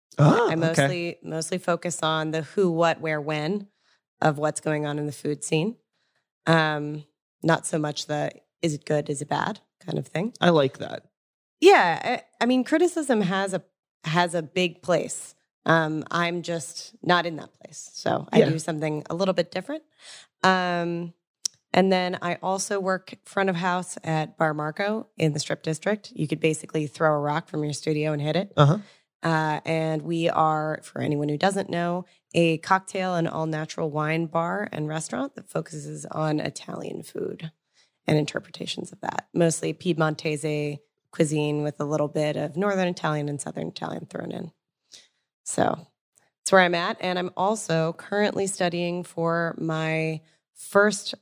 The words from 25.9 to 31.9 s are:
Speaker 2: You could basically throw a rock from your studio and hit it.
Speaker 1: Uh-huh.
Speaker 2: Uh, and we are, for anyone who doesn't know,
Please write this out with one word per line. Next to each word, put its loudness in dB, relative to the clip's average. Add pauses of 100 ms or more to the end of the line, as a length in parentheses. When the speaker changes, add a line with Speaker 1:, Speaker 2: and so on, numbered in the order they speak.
Speaker 2:
You -2
could -4
basically -2
throw 2
a 0
rock -2
from -4
your -4
studio -2
and -2
hit -2
it. -2
Speaker 1:
Uh-huh. 6 (440)
Speaker 2:
Uh, 0
and -2
we -2
are, 2
for -10
anyone 0
who 0
doesn't 0
know, -2 (300)